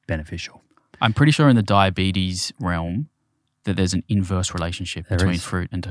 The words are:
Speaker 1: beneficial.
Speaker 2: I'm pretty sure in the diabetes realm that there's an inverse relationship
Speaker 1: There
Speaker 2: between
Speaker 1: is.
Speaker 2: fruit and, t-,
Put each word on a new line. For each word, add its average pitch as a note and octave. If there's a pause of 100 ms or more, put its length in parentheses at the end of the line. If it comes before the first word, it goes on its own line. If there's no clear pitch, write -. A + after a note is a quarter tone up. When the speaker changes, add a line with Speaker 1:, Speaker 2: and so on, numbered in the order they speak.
Speaker 1:
beneficial. - (400)
Speaker 2:
I'm A2+
pretty D3
sure D3
in B2+
the A2
diabetes F#2+
realm F2 (560)
that F#2+
there's F#2
an F2+
inverse F#2
relationship F2
Speaker 1:
There F2+
Speaker 2:
between F2+
Speaker 1:
is. E2+
Speaker 2:
fruit F2
and, F2
t-, F#2+